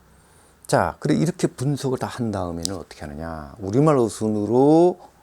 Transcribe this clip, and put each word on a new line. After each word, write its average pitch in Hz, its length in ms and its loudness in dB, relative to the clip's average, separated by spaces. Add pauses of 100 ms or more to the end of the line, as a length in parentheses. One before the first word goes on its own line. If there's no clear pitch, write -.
(640)
자, 95 340 2
그래 151 160 0
이렇게 156 320 0
분석을 131 500 -4
다 110 100 -4
한 113 240 -4
다음에는 92 440 -4
어떻게 - 260 -14
하느냐. 76 580 -10
우리말 135 380 2
어순으로 120 1000 2 (240)